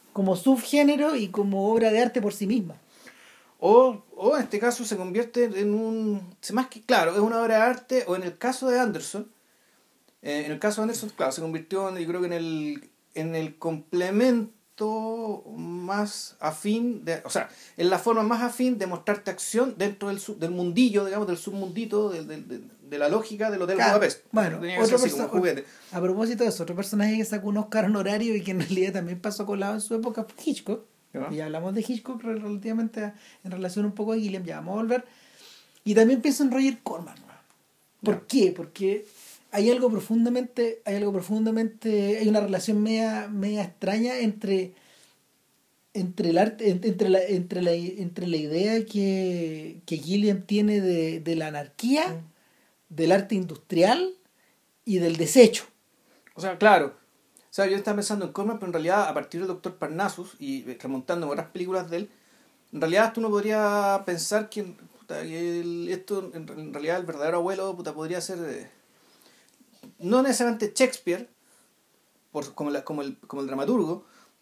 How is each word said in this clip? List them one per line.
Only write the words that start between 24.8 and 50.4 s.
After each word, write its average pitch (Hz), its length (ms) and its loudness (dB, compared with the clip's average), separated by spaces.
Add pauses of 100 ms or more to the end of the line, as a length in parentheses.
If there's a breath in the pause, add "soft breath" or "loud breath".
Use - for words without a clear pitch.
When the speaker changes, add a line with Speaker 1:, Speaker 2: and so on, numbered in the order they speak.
Speaker 1:
otro 240 140 6
Speaker 2:
ser 254 100 2
así, - 80 -4
como 240 140 -2
Speaker 1:
perso-, - 60 0
Speaker 2:
juguete. 160 280 2 (260 loud breath)
Speaker 1:
a 180 100 -6
propósito 220 440 0
de 220 60 2
eso, - 120 -4
otro 175 140 -6
personaje 208 400 0
que 220 80 0
sacó 208 240 -6
un 202 80 0
Oscar 214 300 0
honorario 208 500 0
y 190 60 -2
que 190 100 -6
en 180 80 0
realidad 185 320 0
también 175 280 -4
pasó 208 260 -6
colado 202 280 -4
en 214 60 -6
su 226 160 -4
época 226 280 -4
fue - 200 -16
Hitchcock. 233 400 -6 (300)
Speaker 2:
Ya. 139 180 -6
Speaker 1:
Y 151 40 -8
ya 156 100 -6
hablamos 170 280 -6
de 220 60 -2
Hitchcock 240 420 -6
re-, 226 120 -4
relativamente 220 680 -4
a, 208 120 -8 (280 loud breath)
en 190 80 -12
relación 185 360 -4
un 202 60 -2
poco 214 200 -4
a 226 40 0
Gilliam, 190 280 -4
ya 165 120 -8
vamos 165 160 -10
a 208 100 -4
volver. 240 220 0 (800 soft breath)
Y 208 120 2
también 226 260 8
pienso 294 240 2
en 247 80 4
Roger 269 300 2
Corman, - 340 -10 (100)
¿no? - 60 -20 (720)
¿Por 208 160 2
Speaker 2:
Ya. - 80 -20
Speaker 1:
qué? 190 260 6
Porque 196 520 -4 (440 loud breath)
hay 214 200 4
algo 247 200 4
profundamente, 233 920 0
hay 202 120 -2
algo 202 140 0
profundamente, 214 1080 0
hay 214 100 2
una 214 120 6
relación 202 420 0
media, 220 460 0
media 208 360 -2
extraña 226 540 -2
entre, 196 560 0 (1200 soft breath)
entre 180 340 -2
el 165 80 4
arte, 214 340 2
en-, 180 140 2
entre 196 240 0
la, 190 140 6
entre 180 400 -2
la, 170 100 4
entre 175 540 -4
la 170 100 0
idea 190 480 0
que, 180 1000 -2
que 160 100 -4
Gilliam 196 460 0